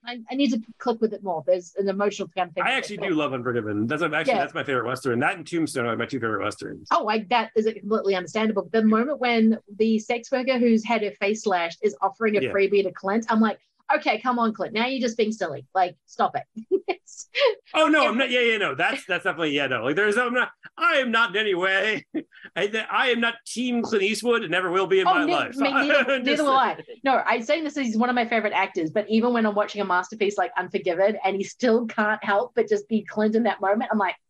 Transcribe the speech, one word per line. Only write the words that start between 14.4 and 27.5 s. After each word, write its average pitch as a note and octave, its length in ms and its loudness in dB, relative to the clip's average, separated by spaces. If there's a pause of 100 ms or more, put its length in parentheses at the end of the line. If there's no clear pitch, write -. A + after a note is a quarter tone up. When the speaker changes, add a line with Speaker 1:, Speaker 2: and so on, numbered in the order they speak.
Speaker 1:
on, A3 140 2
Clint. F3 200 -6
Now A3+ 120 0
you're C4+ 140 -2
just A3+ 160 -2
being A3 140 0
silly. D3 420 -6
Like, F3+ 220 2 (120)
stop - 280 -2
it." - 80 -4 (140)
<laughs> F4 300 -2
It's - 420 -10 (460)
Speaker 2:
Oh, D#4 140 4
no, D4+ 160 4
Speaker 1:
it A#3 40 2
Speaker 2:
I'm G#3+ 100 0
not. C4 120 0
Yeah, B3 100 2
yeah, A#3 180 4
no. E3 160 0
That's, G3+ 320 -2
that's F3 180 -4
definitely, D#3+ 280 -2
yeah, C#3+ 140 0
no. B2 180 -2
Like, D3 120 0
there's, G3+ 220 2
I'm B3 160 0
not, B3 160 0 (260)
I E4 200 2
am B3+ 140 0
not A3+ 200 2
in F3+ 60 -4
any G#3+ 180 0
way, F#3+ 500 0 (260)
<laughs> - 260 -16
I, G#3 340 -2
I B3 200 2
am A#3+ 100 0
not A#3 140 0 (120)
Team A#3+ 360 -2
Clint G#3 220 0
Eastwood A3 380 0
and E3+ 80 -6
never F3+ 200 0
will F#3+ 160 2
be F#3 140 4
in F3+ 80 2
Speaker 1:
Oh, F4+ 60 6
Speaker 2:
my - 100 2
Speaker 1:
ne-, - 80 2
Speaker 2:
life. C3 240 -2
<laughs> - 0 -
Speaker 1:
me C#4 160 2
neither, C#4 320 4 (140)
Speaker 2:
Just A#3+ 60 -4
Speaker 1:
neither D4 200 2
will C#4+ 60 2
I. B3 280 2 (260)
No, C4+ 220 4
I'm A#3 160 0
saying D#4 220 0